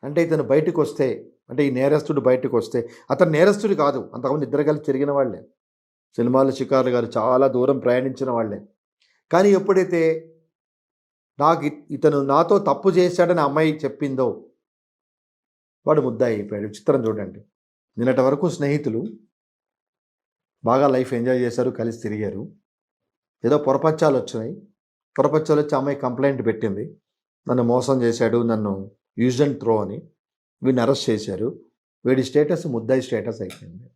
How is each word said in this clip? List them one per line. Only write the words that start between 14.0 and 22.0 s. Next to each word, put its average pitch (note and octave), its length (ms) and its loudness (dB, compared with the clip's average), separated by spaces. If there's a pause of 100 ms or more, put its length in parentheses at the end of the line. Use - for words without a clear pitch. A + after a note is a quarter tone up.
వాడు D3+ 140 4
ముద్దాయి A#2+ 340 0
అయిపోయాడు. G#2 320 -8
చిత్రం A#2+ 380 -2
చూడండి. G2+ 340 -6 (580)
నిన్నటి B2+ 240 2
వరకు C#3+ 280 2
స్నేహితులు, C#3+ 540 -4 (1600)
బాగా C3 240 2
లైఫ్ B2+ 260 0
ఎంజాయ్ B2 280 0
చేశారు, B2 280 -2
కలిసి A2+ 320 -6